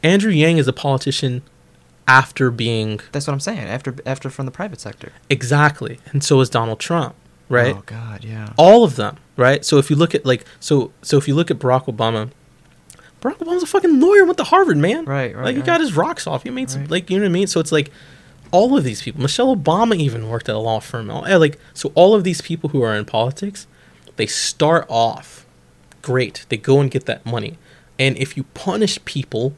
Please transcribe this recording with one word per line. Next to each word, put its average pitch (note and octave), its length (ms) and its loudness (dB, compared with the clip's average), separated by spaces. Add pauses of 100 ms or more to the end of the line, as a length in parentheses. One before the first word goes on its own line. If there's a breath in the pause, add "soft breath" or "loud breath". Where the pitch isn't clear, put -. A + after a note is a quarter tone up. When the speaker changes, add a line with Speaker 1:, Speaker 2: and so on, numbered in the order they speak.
Speaker 1:
Andrew G3 300 2
Yang D#3+ 260 4
is B2+ 100 2
a B2+ 40 0
politician C3+ 680 -4 (640)
after B2+ 420 4
being A2+ 500 -4 (120)
Speaker 2:
That's C#3+ 160 -6
what D3 40 -4
I'm C#3 80 -4
saying. G3 200 -6
After, B2 340 -8 (100)
after C3+ 240 -8
from C3 180 -10
the C3 60 -8
private F#3 280 -12
sector. - 320 -16 (180)
Speaker 1:
Exactly. C3 720 0 (120)
And C#3 120 -2
so C3+ 160 4
is B2 100 0
Donald A2+ 300 -2
Trump, D#3+ 340 -4 (340)
right? A#2+ 280 2
Speaker 2:
Oh, G2+ 100 -16
God, A2+ 380 -14
yeah. A2 320 -12
Speaker 1:
All G3+ 260 10
of C#3 140 2
them, G#2+ 220 -6 (180)
right? C3 280 4
So D3 140 4
if C#3+ 120 2
you D3+ 60 4
look E3 200 2
at, D3+ 100 -2
like, B2+ 180 0 (140 loud breath)
so, C3+ 320 0 (120)
so - 140 0
if C#3 120 2
you C#3 80 0
look E3+ 140 0
at C#3 100 -2
Barack B2+ 260 2
Obama, A2+ 440 -4 (920 soft breath)
Barack - 160 -6
Obama's F4 240 -4
a D#4 40 -4
fucking E4+ 340 2
lawyer, G4 240 6
went F4 140 2
to - 60 -4
Harvard, E4 340 4
man. A#3 260 0
Speaker 2:
Right, C3+ 300 -4
right, B2 100 -10
Speaker 1:
Like, B3+ 100 -2
he C#4 60 -4
Speaker 2:
right. - 60 -6
Speaker 1:
got E4+ 140 2
his B3 160 -2
rocks G3 300 -2
off. C#3 160 -6
He A#3 80 -12
made B3+ 200 -8
some, C3+ 120 -8
Speaker 2:
Right. D3 80 -10
Speaker 1:
like, F3 200 -6
you F#3 80 0
know G#3 60 0
what G3 60 0
I - 20 0
mean? F#3+ 140 0
So F3 140 -2
it's D#3 120 -4
like, D#3 180 0 (600 soft breath)
all B3 260 4
of E3+ 80 2
these A2 180 -6
people. D3+ 180 -10
Michelle B3 360 2
Obama F#3+ 400 2
even A#2 320 -2
worked A2+ 200 -6
at G#2+ 60 -4
a G#2+ 40 -4
law A2+ 200 -2
firm. A2 320 -10
Eh, E3+ 280 0
like, D3+ 200 2 (140)
so - 240 -8
all F#3+ 180 8
of G3+ 80 2
these F3 180 -4
people D#3+ 300 -8
who C#3 120 0
are A2 120 0
in G#2 100 -2
politics, C3 640 -6 (480 soft breath)
they A2 120 -4
start - 640 0
off - 560 -4 (580)
great. B2+ 480 -4
They A#2 60 -2
go C3+ 240 2
and C#3 80 0
get - 180 -6
that - 200 -8
money. A#2 320 -8 (400 soft breath)
And C3+ 180 0
if C3 200 -8
you C3+ 80 -8 (100)
punish G3+ 520 -4
people C3 520 -6